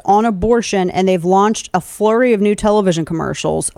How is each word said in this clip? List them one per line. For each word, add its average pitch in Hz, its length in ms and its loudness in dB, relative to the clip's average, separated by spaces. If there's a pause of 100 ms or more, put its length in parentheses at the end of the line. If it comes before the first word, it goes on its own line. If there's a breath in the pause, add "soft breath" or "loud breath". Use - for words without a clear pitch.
on 208 200 2
abortion, 208 640 0
and 190 160 0
they've 185 180 0
launched 196 480 2
a 180 80 0
flurry 233 520 0
of 208 80 2
new 208 160 2
television 196 480 0
commercials 156 720 -4